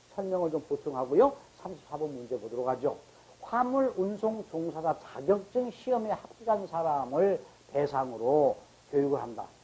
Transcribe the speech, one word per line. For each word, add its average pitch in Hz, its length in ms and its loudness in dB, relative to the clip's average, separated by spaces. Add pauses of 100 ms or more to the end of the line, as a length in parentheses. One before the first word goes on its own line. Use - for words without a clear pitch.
(160)
설명을 185 360 0
좀 151 160 -2
보충하고요. 143 680 2 (280)
삼십사 151 360 -10
번 151 160 -6
문제 123 240 -6
보도록 117 320 -6
하죠. 123 280 -2 (440)
화물 254 540 0
운송 208 560 -2
종사자 160 480 -2
자격증 196 720 0
시험에 226 400 -2
합격한 208 560 -2
사람을 160 760 2 (300)
대상으로 135 840 2 (340)
교육을 139 300 2
한다. 113 240 -10 (180)